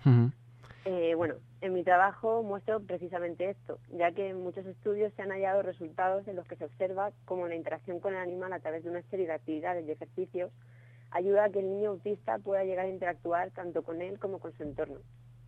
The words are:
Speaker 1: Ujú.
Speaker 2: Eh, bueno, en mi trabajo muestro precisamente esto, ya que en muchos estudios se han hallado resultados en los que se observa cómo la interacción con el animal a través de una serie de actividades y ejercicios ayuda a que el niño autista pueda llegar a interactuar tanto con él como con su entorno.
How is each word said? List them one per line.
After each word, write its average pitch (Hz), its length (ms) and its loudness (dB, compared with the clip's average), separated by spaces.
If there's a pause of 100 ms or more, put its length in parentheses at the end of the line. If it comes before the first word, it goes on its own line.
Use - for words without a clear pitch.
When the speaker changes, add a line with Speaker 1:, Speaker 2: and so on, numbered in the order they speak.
Speaker 1:
Ujú. 123 240 10 (560)
Speaker 2:
Eh, 170 280 2
bueno, 160 200 2 (260)
en 185 140 -2
mi 180 100 0
trabajo 196 580 6
muestro 208 380 -2
precisamente 180 680 -4
esto, 165 280 -10 (140)
ya 170 200 2
que 196 180 -4
en 185 120 -6
muchos 180 220 -6
estudios 208 480 -2
se - 80 -10
han 196 80 -6
hallado 190 320 2
resultados 185 680 0
en 202 100 -8
los 175 100 -8
que 170 100 -12
se 170 80 -8
observa 190 460 -2 (160)
cómo 180 200 -2
la 170 80 -4
interacción 165 460 -6
con 190 140 -2
el 185 40 -4
animal 180 360 -4
a 175 60 -6
través 160 220 -6
de 170 60 -8
una 175 220 -4
serie 190 160 -2
de 160 80 -2
actividades 160 520 -4
y 151 40 -2
ejercicios 180 600 -6 (600)
ayuda 196 340 6
a 208 60 2
que 190 80 -2
el 190 100 0
niño 202 220 0
autista 208 480 -2
pueda 196 260 0
llegar 185 220 0
a - 20 -2
interactuar 180 640 -2
tanto 175 320 -4
con 165 180 -6
él 190 180 -6
como 190 200 -4
con 165 180 -12
su 165 60 -12
entorno. 147 380 -6 (480)